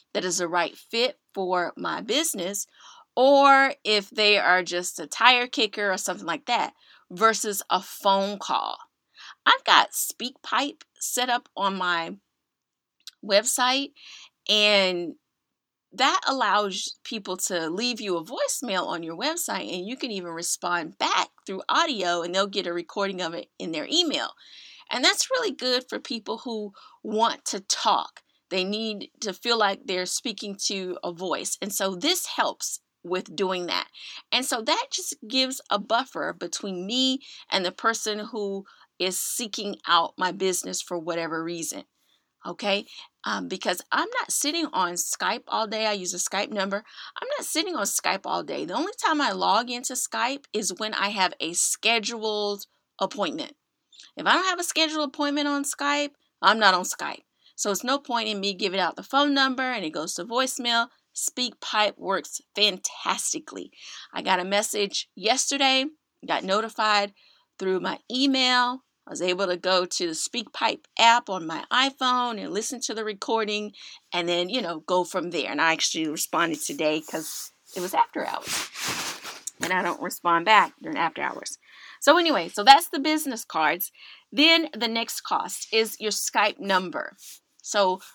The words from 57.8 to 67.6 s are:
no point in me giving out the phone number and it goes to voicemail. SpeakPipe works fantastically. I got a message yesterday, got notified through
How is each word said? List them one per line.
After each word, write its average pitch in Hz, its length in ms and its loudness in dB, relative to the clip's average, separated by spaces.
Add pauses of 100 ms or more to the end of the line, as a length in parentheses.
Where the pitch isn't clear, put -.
no 262 160 0
point 233 280 -4
in 214 120 -2
me 196 140 -2
giving 190 260 -2
out 175 160 0
the 190 80 -12
phone 285 300 2
number 269 300 2
and 240 220 -4
it 160 60 -6
goes 160 240 -6
to 175 100 -8
voicemail. 240 600 0 (280)
SpeakPipe - 840 -2
works 180 440 -4 (140)
fantastically. - 1160 -2 (420)
I - 80 -6
got 190 180 2
a 190 60 -2
message 202 720 -2
yesterday, 262 720 2 (420)
got 156 160 0
notified 208 720 0 (440)
through 190 220 0